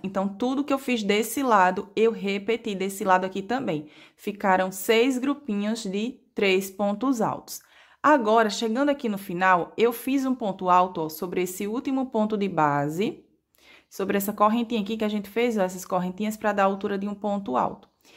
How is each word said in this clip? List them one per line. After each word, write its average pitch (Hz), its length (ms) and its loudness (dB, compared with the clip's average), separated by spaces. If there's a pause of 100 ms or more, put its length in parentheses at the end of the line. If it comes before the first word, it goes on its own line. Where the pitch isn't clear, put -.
Então, 196 260 -2
tudo 254 340 -2
que 285 100 -4
eu 269 60 2
fiz 247 240 -2
desse 208 400 0
lado, 196 540 4
eu 226 160 4
repeti 202 640 -4
desse 196 280 -4
lado 185 220 4
aqui 190 160 -4
também. 196 480 -4 (280)
Ficaram 190 540 0
seis 233 460 2
grupinhos 226 680 -4
de 208 380 -4 (140)
três 196 360 2
pontos 208 520 -2
altos. - 400 -6 (400)
Agora, 226 460 4
chegando 233 420 0
aqui 277 180 -2
no 202 100 -4
final, 185 580 2
eu 233 160 4
fiz 262 320 -2
um 262 100 0
ponto 190 360 -2
alto, 180 300 4
ó, 156 80 -4
sobre 180 340 -4
esse 185 240 -4
último 262 400 -4
ponto 214 300 0
de 196 120 0
base, 156 760 0 (640)
sobre 196 280 -4
essa 202 160 -2
correntinha 220 500 2
aqui 220 140 -4
que 220 80 -2
a 214 40 2
gente 208 200 -4
fez, 233 300 0
ó, 196 40 2
essas 185 220 -4
correntinhas 185 520 -4
pra 208 160 -2
dar 202 100 2
a 196 40 6
altura 196 300 -2
de 196 120 -4
um 202 60 -8
ponto 202 420 -4
alto. - 320 -4 (280)